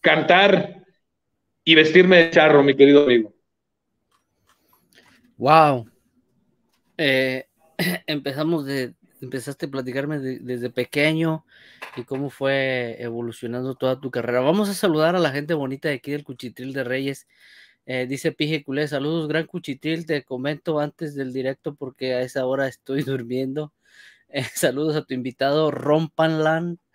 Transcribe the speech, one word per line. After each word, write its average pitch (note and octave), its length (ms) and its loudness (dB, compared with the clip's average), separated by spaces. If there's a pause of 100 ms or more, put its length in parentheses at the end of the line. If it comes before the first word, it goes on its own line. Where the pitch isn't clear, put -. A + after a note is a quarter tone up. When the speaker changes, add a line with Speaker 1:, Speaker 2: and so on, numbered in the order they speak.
Speaker 1:
cantar F3 800 4 (800)
y D#3+ 120 6
vestirme F3 420 6
de E3 140 6
charro, D3+ 320 6
mi C#3 120 4
querido C#3+ 280 8
amigo. A#2+ 300 2 (2000)
Speaker 2:
Wow. C#3 520 4 (1080)
Eh, C3 480 0 (320)
<clears throat> F3+ 300 -4
empezamos D3+ 580 -4
de, C3+ 280 -4 (280)
empezaste C3 440 -10
a C#3+ 40 -12
platicarme C3+ 500 -6
de, C3 200 -8
desde B2 300 -8
pequeño D#3 760 -2 (500)
y B2 80 -10
cómo C3+ 260 -6
fue C3 720 -4
evolucionando A#2+ 760 -8
toda C3 240 -2
tu C3 120 -10
carrera. B2 300 -2
Vamos G3 280 2
a G3+ 40 -6
saludar E3+ 420 2
a F#3 40 0
la D3+ 120 0
gente D3 220 -4
bonita C#3 360 -4
de C#3+ 60 -2
aquí C#3 160 -12
del D3 120 -8
Cuchitril B2+ 500 -14
de C3+ 100 -6
Reyes. C3+ 440 -6 (580)
Eh, B2+ 220 -4
dice C#3 240 -4
Pije D#3 320 -4
Culé, C#3+ 240 -4
"Saludos, D3+ 400 -4
gran D#3 180 -2
Cuchitril, D#3+ 600 -8
te D3+ 180 -4
comento D3 560 -6
antes D3 360 -8
del C3+ 180 -8
directo C3+ 420 -6
porque C3 380 -8
a B2 80 -2
esa B2+ 240 -6
hora C3+ 220 -2
estoy C3+ 360 -6
<laughs> C3+ 140 -4
durmiendo. C3 560 -6 (560)
Eh, C#3 140 -6 (120)
saludos D3+ 400 -2
a D3+ 80 -4
tu - 100 -10
invitado, C3+ 580 0
Rompanlan. D#3+ 1080 0 (160)